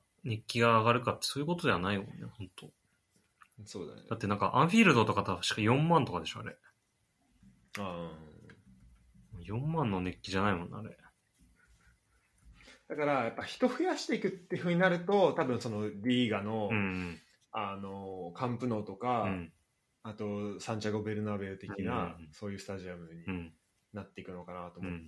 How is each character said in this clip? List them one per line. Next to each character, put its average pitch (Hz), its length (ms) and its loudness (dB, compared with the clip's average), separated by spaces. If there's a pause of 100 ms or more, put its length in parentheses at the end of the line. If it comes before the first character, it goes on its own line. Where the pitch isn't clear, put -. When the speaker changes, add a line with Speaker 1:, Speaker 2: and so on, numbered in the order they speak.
(240)
Speaker 1:
熱 110 240 -4
気 123 140 0
が 117 180 8
上 107 60 6
が 117 80 8
る 120 80 0
か 117 120 0
っ - 60 -10
て - 60 -4
そ - 140 -4
う - 20 0
い - 20 -2
う 147 40 -6
こ 175 80 0
と 170 120 -2
で 110 60 6
は 87 60 0
な 95 140 0
い 98 40 2
も 98 60 -4
ん - 40 -12
ね、 - 60 -14 (240)
ほ - 60 -10
ん 92 60 -12
と。 - 200 -18 (960)
Speaker 2:
そ 98 180 -8
う 73 40 -10
だ 57 80 -14
ね。 53 140 -20
Speaker 1:
だ 113 60 -4
っ - 40 -4
て 107 80 -2
な 104 80 2
ん 101 40 0
か 95 160 2
ア 127 80 8
ン 165 60 4
フ 214 80 6
ィ 226 40 10
ー 220 40 10
ル 170 80 10
ド 117 100 8
と 104 100 2
か 98 100 2
確 92 320 -2
か 110 60 -2
四 131 280 6
万 156 160 6
と - 80 -4
か 85 80 -2
で 80 40 -8
し - 100 -10
ょ、 107 40 -10
あ 107 40 -10
れ。 - 120 -10 (1200)
Speaker 2:
あ - 20 -4
あ。 85 300 -6 (1300)
Speaker 1:
四 117 300 -4
万 147 200 2
の 95 80 0
熱 90 220 -4
気 92 100 -10
じ 95 60 2
ゃ 95 60 4
な 104 80 4
い 92 40 2
も 85 100 -4
ん 87 40 -10
な、 104 100 -12
あ 107 40 -8
れ。 - 140 -14 (1900)
Speaker 2:
だ - 80 -8
か 147 100 0
ら、 139 200 4
や 113 40 0
っ 113 60 -6
ぱ - 80 -6
人 - 240 0
増 247 160 0
や 349 140 2
し - 100 -8
て 285 80 0
い - 60 0
く 196 80 2
っ - 20 -4
て - 240 -8
い - 40 -2
う - 20 -8
風 175 120 2
に 170 60 4
な 185 100 8
る 175 160 0
と、 185 280 6
多 156 100 2
分 123 160 0
そ 123 100 -4
の 107 200 -2
リ 123 380 2
ー - 20 2
ガ 101 120 0
の、 107 300 -2
Speaker 1:
う - 20 0
ん 107 40 2
う - 20 2
ん。 92 400 -2 (320)
Speaker 2:
あ 101 260 -4
の、 95 580 -8
カ 127 120 -2
ン 120 100 -2
プ 127 100 -4
ノ 110 140 0
ー - 40 -6
と 95 100 -10
か、 120 280 0
Speaker 1:
う 98 60 0
ん。 90 220 -6 (520)
Speaker 2:
あ 110 100 -10
と、 104 460 -6
サ 113 160 -6
ン 110 40 -4
チ 107 80 -4
ャ 107 40 0
ゴ・ 107 100 -2
ベ 107 140 -4
ル 107 80 -4
ナ 104 140 -2
ベ 98 120 -6
ウ 95 80 -8
的 98 120 -12
な、 101 60 -8
Speaker 1:
う - 20 -10
ん 98 40 -4
う - 20 -4
ん 101 40 -2
う 120 60 -2 (360)
ん。 - 20 -
Speaker 2:
そ 104 180 -12
う - 20 -8
い 101 40 -8
う 95 40 -10
ス - 80 -16
タ 98 120 -8
ジ 90 100 -12
ア 90 60 -10
ム 82 180 -16
に 85 120 -16
Speaker 1:
う 95 60 -6
ん。 85 220 -8 (380)
Speaker 2:
な 101 120 -10
っ - 100 -20
て 95 80 -14
い - 20 -12
く 95 80 -14
の 90 140 -12
か 90 80 -12
な 90 160 -10
と 87 100 -18
思 90 100 -6
っ 85 180 -6